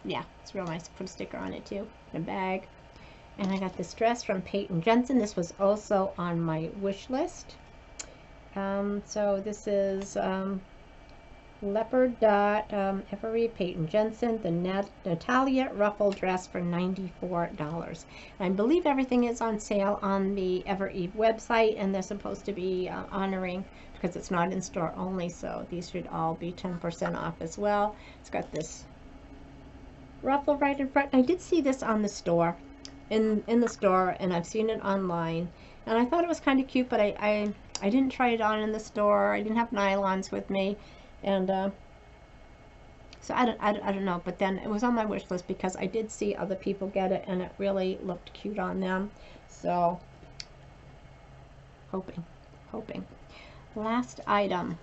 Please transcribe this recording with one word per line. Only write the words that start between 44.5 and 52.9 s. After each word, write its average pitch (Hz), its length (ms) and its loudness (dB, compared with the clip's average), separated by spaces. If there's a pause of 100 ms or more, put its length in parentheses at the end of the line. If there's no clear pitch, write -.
it - 120 -6
was 208 140 0
on 247 100 4
my 220 100 2
wish 196 240 -2
list 180 200 -4
because 190 260 -2
I - 120 -4
did 214 260 -2
see 202 240 -2
other 190 180 -2
people 190 320 -2
get 190 240 0
it, 185 160 0
and 180 160 -2
it 175 160 -6
really 190 460 0
looked 175 280 -8
cute 208 280 -6
on 180 180 -2
them. 190 320 0 (380)
So, 175 500 2 (1900)
hoping, 185 340 -6 (460)
hoping. - 340 -8 (720)